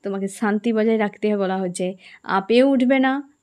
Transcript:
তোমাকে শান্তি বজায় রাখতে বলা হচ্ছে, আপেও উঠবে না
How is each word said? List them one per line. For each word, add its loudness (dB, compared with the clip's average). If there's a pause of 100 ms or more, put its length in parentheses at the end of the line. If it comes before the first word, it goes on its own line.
তোমাকে -6
শান্তি -2
বজায় 0
রাখতে -2
বলা -2
হচ্ছে, -6 (260)
আপেও 2
উঠবে 4
না -2 (120)